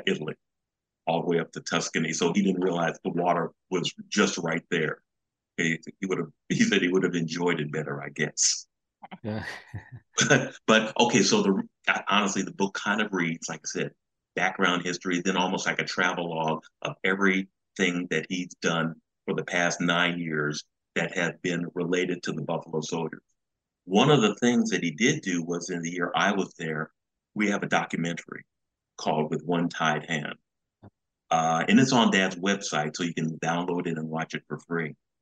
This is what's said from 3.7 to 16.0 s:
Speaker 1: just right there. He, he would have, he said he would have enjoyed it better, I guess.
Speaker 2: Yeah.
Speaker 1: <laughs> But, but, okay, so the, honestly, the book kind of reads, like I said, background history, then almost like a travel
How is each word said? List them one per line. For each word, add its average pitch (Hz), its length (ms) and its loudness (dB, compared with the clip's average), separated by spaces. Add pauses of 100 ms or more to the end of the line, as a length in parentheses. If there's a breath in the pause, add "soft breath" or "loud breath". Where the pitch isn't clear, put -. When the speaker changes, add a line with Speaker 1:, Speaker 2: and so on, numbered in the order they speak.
Speaker 1:
just 101 300 2
right 82 320 -2
there. 80 280 0 (580)
He, 85 220 0 (220)
he 95 60 -4
would 90 120 -2
have, 82 100 -4 (200)
he - 140 2
said 98 200 4
he 92 60 2
would 90 160 4
have 87 100 0
enjoyed 85 460 0
it 76 120 -4
better, 73 300 -6
I 69 60 -10
guess. - 580 -2 (560)
Speaker 2:
Yeah. 107 260 -6
Speaker 1:
<laughs> - 800 -6
But, - 260 4 (120)
but, 110 320 4
okay, 117 240 4
so 101 200 4
the, 95 200 2 (460)
honestly, 98 340 2
the - 120 -10
book 98 180 -2
kind 107 300 -2
of 98 100 -4
reads, 82 380 -4
like 80 100 -10
I - 80 -12
said, 87 220 -4 (440)
background 90 480 0
history, 87 400 -2
then 92 140 0
almost 90 300 0
like 82 120 0
a 85 60 -2
travel 90 460 -2